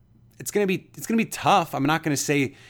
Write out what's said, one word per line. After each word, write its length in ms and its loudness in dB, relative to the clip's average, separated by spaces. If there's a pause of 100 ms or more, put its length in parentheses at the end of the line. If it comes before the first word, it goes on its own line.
(400)
It's 120 -2
gonna 160 2
be, 260 -2
it's 140 -14
gonna 100 0
be 80 2
tough. 480 0
I'm 100 -2
not 200 0
gonna 120 0
say 380 0 (160)